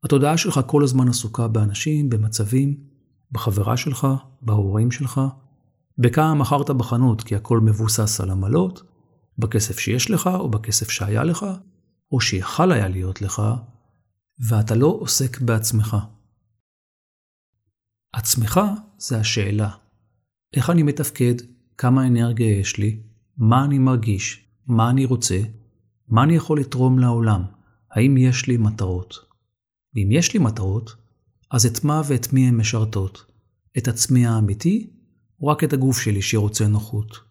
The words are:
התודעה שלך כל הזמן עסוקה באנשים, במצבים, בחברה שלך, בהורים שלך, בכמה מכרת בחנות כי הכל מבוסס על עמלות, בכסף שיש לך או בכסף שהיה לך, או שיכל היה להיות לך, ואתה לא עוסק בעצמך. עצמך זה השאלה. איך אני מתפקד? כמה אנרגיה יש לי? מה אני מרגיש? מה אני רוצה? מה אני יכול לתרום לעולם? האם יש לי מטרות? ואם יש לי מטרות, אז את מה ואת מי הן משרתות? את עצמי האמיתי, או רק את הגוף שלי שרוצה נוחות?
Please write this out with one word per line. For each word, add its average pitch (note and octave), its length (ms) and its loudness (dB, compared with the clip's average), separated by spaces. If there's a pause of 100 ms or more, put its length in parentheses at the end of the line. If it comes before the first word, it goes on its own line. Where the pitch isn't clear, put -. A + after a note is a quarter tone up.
התודעה D3 340 2
שלך E3 280 0
כל D3 180 2
הזמן B2+ 240 2
עסוקה A#2 400 -2
באנשים, A2+ 600 0
במצבים, A2+ 760 -2 (480)
בחברה G#2+ 440 -2
שלך, C3+ 300 -4 (360)
בהורים G#2+ 480 0
שלך, C3+ 300 -4 (800)
בכמה D3+ 360 2
מכרת C#3+ 360 0
בחנות A#2+ 520 2
כי - 140 -4
הכל A2 240 2
מבוסס G#2+ 600 2
על G2 100 -2
עמלות, B2 520 -2 (560)
בכסף G#2+ 400 -2
שיש B2+ 320 -2
לך F#3+ 160 0
או F3+ 240 -2
בכסף A2 400 -2
שהיה A2 340 -2
לך, E3+ 220 -2 (680)
או B2+ 80 0
שיכל D#3 520 0
היה G#2 160 2
להיות F#2 340 -6
לך, G2+ 200 -4 (960)
ואתה A2 360 0
לא D3 260 4
עוסק C3+ 400 -4
בעצמך. A2 560 0 (2250)
עצמך A2+ 480 0 (380)
זה A#2 200 -4
השאלה. G#2 520 -2 (880)
איך C3+ 140 0
אני E3+ 120 4
מתפקד? C#3+ 520 0 (440)
כמה B2+ 280 2
אנרגיה A#2 540 2
יש - 160 -4
לי? A2 260 -2 (340)
מה A#2+ 280 4
אני C#3+ 140 2
מרגיש? A2+ 680 0 (220)
מה A#2 240 2
אני C3+ 140 2
רוצה? A#2 360 -2 (680)
מה A2+ 140 4
אני D#3+ 140 4
יכול D3+ 240 0
לתרום B2+ 380 2
לעולם? A#2 440 2 (480)
האם C3 260 4
יש B2+ 300 2
לי B2 100 0
מטרות? G#2+ 720 -4 (680)
ואם G2+ 180 0
יש E3+ 220 2
לי A3+ 40 2
מטרות, A2 580 -2 (540)
אז B2 160 0
את - 180 -4
מה D3+ 240 0
ואת C3 240 -4
מי C3 160 4
הן A#2+ 80 2
משרתות? A2 680 -4 (540)
את A#2 100 -4
עצמי B2 380 2
האמיתי, A2+ 640 0 (500)
או C#3 60 -4
רק D3+ 180 0
את C#3 80 0
הגוף C3 280 0
שלי G#2 220 -2
שרוצה G#2+ 440 0
נוחות? G#2+ 520 -2 (120)